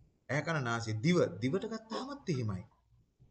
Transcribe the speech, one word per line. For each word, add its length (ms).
ඇහැ, 160
කන, 160
නාසය, 320
දිව, 240
දිවට 260
ගත්තාමත් 680
එහෙමයි. 300